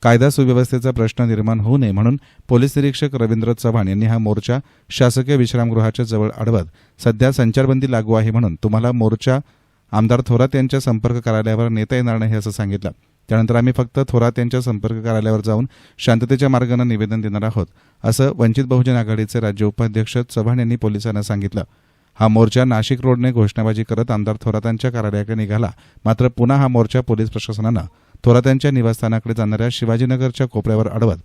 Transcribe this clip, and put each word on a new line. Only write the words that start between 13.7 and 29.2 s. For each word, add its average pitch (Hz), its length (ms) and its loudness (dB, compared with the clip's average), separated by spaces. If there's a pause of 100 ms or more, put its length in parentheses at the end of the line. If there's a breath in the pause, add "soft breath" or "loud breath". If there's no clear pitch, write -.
फक्त 123 260 -2 (100)
थोरात 120 280 2
यांच्या 123 240 -2
संपर्क 110 420 -4
कार्यालयावर 110 380 0
जाऊन 110 260 -2 (300 soft breath)
शांततेच्या 123 520 2
मार्गानं 123 380 2
निवेदन 110 340 -2
देणार 104 220 -4
आहोत 107 240 -2 (360 soft breath)
असं 135 320 2
वंचित 120 300 2
बहुजन 127 300 2
आघाडीचे 110 440 -2
राज्य 107 260 -2
उपाध्यक्ष 110 520 -2
चव्हाण 120 420 -2
यांनी 120 160 0
पोलिसांना 107 460 -4
सांगितलं. 101 420 -4 (560)
हा 110 80 4
मोर्चा 113 380 4
नाशिक 120 360 0
रोडने 127 300 2
घोषणाबाजी 110 520 0
करत 117 280 -2
आमदार 107 300 -2
थोरातांच्या 113 500 -2
कार्यालयाकडे 107 440 -4
निघाला. 107 360 -2 (340 soft breath)
मात्र 113 220 2
पुन्हा 123 300 2
हा 139 100 4
मोर्चा 123 340 2
पोलीस 110 280 -2
प्रशासनानं 110 520 -4 (420 soft breath)
थोरातांच्या 127 480 4
निवासस्थानाकडे 113 600 0